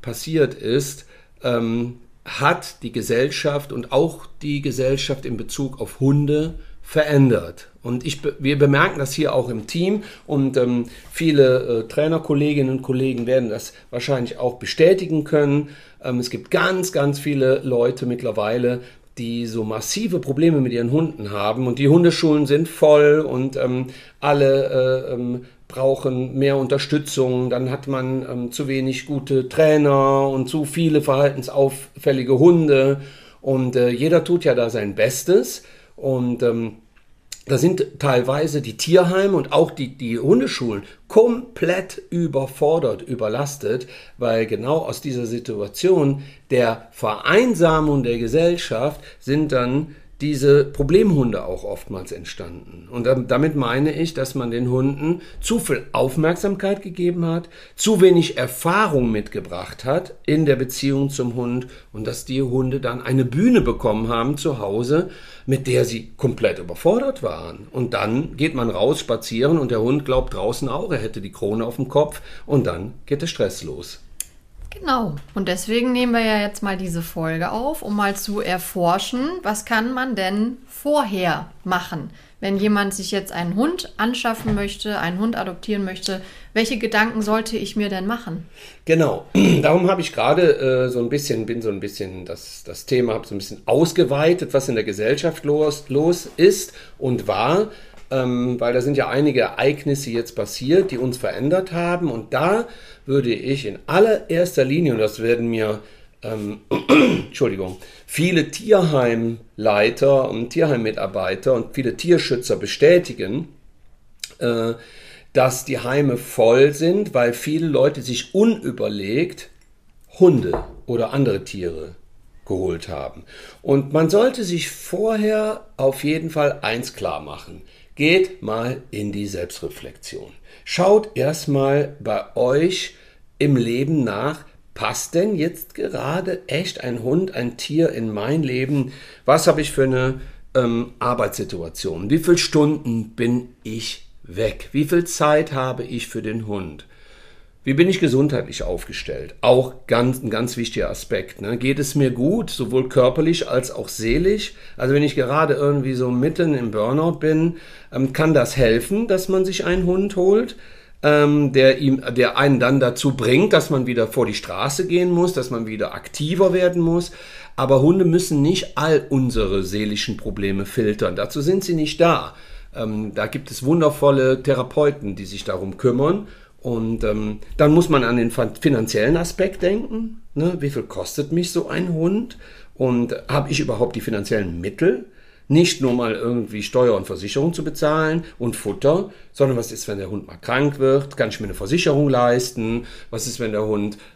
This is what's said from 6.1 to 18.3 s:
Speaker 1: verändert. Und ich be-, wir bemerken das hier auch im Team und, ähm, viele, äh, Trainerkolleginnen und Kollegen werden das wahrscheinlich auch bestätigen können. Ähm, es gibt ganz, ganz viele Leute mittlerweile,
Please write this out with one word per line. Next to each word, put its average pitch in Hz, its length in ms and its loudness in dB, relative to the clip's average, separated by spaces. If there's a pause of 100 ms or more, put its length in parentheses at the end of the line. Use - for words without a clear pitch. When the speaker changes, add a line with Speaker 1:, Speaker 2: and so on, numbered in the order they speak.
Speaker 1:
verändert. 135 880 2 (140)
Und 123 240 -6
ich 143 160 -6
be-, 151 160 -4
wir 139 180 0
bemerken 143 440 4
das 139 120 -4
hier 147 220 -2
auch 123 140 0
im 110 180 -8
Team 196 380 -2 (240)
und, 135 280 0
ähm, 123 300 2 (240)
viele, 131 680 4
äh, 110 80 -8
Trainerkolleginnen 147 880 0
und 131 60 -6
Kollegen 127 440 -2
werden 127 240 2
das 110 220 -8 (180)
wahrscheinlich 123 480 -4
auch 123 220 -4
bestätigen 160 640 4
können. 147 460 2 (300)
Ähm, 123 200 -4
es 120 100 -6
gibt - 220 -8
ganz, 180 400 0
ganz 143 260 0
viele 135 460 2
Leute 123 420 0
mittlerweile, 123 760 -2 (360)